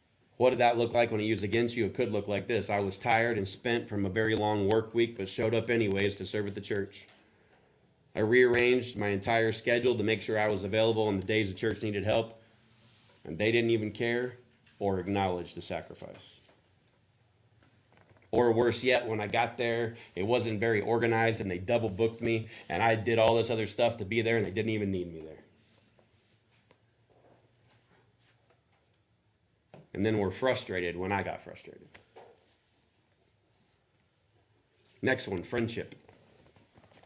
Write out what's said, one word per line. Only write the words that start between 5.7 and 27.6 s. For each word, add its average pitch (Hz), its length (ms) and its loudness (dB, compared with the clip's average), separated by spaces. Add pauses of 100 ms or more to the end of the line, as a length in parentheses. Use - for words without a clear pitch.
to 95 100 -10
serve 104 220 -4
at 98 80 -10
the 101 60 -10
church. - 460 -6 (1080)
I 95 60 0
rearranged 123 760 4
my 104 120 -2
entire 110 420 2
schedule 120 440 2
to 107 80 -2
make 107 180 0
sure 110 180 0
I 107 80 2
was 101 160 -2
available 110 440 2
on 98 120 0
the 92 60 -6
days 107 240 0
the 95 40 -8
church 107 300 -2
needed 104 200 -2
help, 123 380 0 (840)
and 80 140 -10
they 110 140 2
didn't 117 180 2
even 107 220 0
care 120 460 -4 (420)
or 98 200 0
acknowledge 90 540 -2
the 87 80 -12
sacrifice. - 800 -12 (1900)
Or 120 200 4
worse 117 320 4
yet, 127 240 4
when 110 120 -2
I 104 80 -2
got 117 300 0
there, 117 380 -2 (200)
it 90 80 -2
wasn't 110 360 0
very 113 220 2
organized, 113 600 2
and 101 80 -4
they 90 80 -4
double 110 320 0
booked 113 320 0
me, 113 260 -2 (200)
and 90 160 0
I 113 120 4
did 110 220 0
all 113 180 6
this 117 140 0
other 110 160 0
stuff 117 320 0
to 107 80 -8
be 113 160 -2
there, 113 160 2
and 104 80 0
they 90 60 -6
didn't 110 180 -2
even 104 220 -2
need 87 200 -4
me 80 100 -14
there. 78 220 -18 (4000)